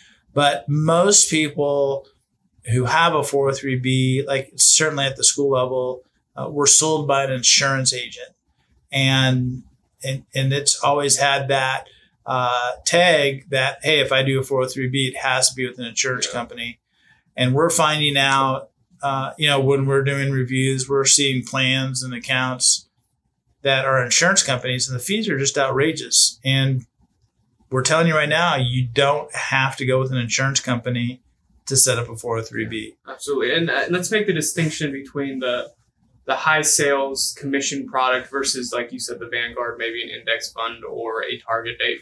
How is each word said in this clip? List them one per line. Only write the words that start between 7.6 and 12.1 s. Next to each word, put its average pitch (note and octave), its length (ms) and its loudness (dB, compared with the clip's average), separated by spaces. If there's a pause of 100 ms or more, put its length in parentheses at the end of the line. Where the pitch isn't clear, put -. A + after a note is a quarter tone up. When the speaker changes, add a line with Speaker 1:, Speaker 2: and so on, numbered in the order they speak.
Speaker 1:
agent. A#2+ 380 -12 (600)
And, C3 680 2 (420)
and, C3+ 200 -6 (100)
and C3+ 180 0
it's C#3+ 300 0
always C#3+ 340 2
had C#3 320 2
that, C3+ 400 -2 (380)